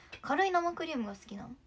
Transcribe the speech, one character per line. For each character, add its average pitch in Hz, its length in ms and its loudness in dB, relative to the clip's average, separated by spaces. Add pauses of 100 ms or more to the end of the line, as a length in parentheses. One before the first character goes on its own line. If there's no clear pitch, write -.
(220)
軽 302 240 4
い 381 60 2
生 349 220 4
ク 330 120 -4
リ 320 100 -2
ー - 20 0
ム 226 80 0
が 202 100 -6
好 - 100 -16
き 202 120 -10
な 202 60 -10
の。 240 120 -12 (120)